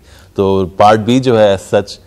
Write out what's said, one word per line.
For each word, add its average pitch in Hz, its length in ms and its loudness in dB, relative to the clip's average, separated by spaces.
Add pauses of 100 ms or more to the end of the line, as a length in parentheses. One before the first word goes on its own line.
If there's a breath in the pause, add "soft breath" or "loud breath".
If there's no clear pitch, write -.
(360 soft breath)
तो 95 300 -2
पार्ट 107 340 2
बी 120 200 0
जो 123 160 0
है 101 220 2
as - 160 -8
such, 101 160 -2 (160)